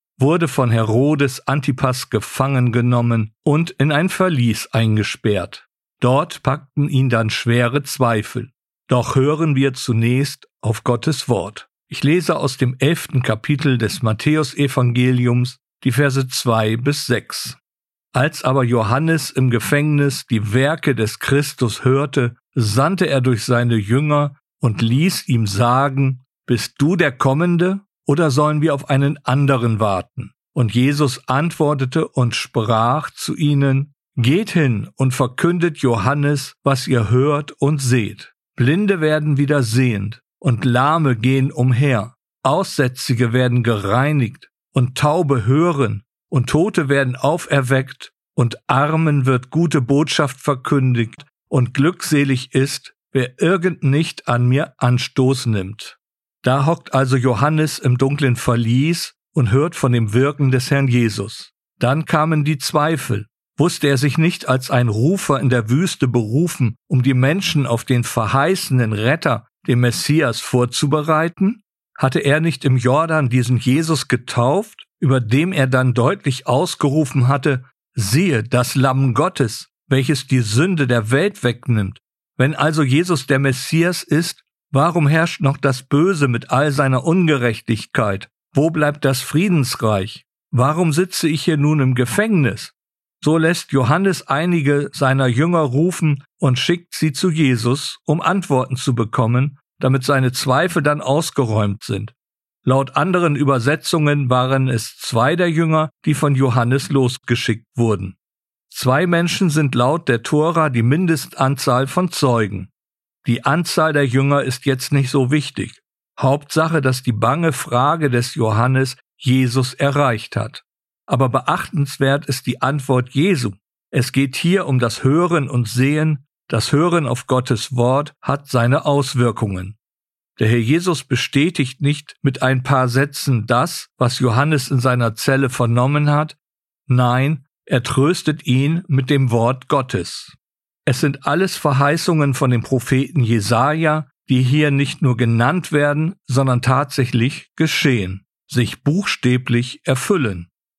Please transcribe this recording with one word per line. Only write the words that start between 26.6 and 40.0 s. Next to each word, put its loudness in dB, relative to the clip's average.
du 2
der 2
Kommende, 0
oder 2
sollen 0
wir 2
auf -6
einen 0
anderen 0
warten?" -4
Und 0
Jesus 0
antwortete -2
und -2
sprach -2
zu -8
ihnen: 0
"Geht 2
hin 0
und 0
verkündet 0
Johannes, 0
was 0
ihr 2
hört 0
und -2
seht. -2
Blinde 0
werden 0
wieder 2
sehend -2